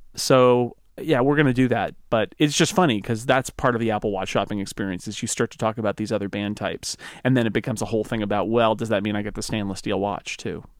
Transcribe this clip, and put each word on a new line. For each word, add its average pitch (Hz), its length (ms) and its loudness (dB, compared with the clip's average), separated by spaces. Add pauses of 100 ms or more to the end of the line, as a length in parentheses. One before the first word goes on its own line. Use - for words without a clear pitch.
(160)
so, 123 600 4 (260)
yeah, 147 200 2
we're 139 140 4
gonna 143 180 4
do 127 140 4
that. 110 260 0 (160)
But 110 280 0
it's 151 180 2
just - 180 2
funny, 120 280 2
'cause 113 240 -4
that's 131 240 2
part 123 260 0
of 113 60 -2
the 113 100 0
Apple 104 200 -2
Watch 95 180 -4
shopping 104 300 -2
experience, 98 480 -6
is 104 140 -10
you 120 60 -6
start - 240 -2
to - 60 -20
talk 110 200 -2
about 107 200 -2
these 110 140 -4
other 101 180 -2
band 104 280 -4
types, - 380 -6 (280)
and 131 120 4
then 120 100 4
it 107 80 -2
becomes 117 280 -2
a 110 40 -4
whole 107 200 0
thing 113 180 -4
about, 101 260 0
well, 113 260 4
does 110 140 -4
that 101 140 0
mean 104 120 -2
I 104 60 -2
get 104 140 -6
the 110 80 -8
stainless 101 360 -4
steel 101 200 -2
watch, 98 380 -4
too? 87 260 -8 (160)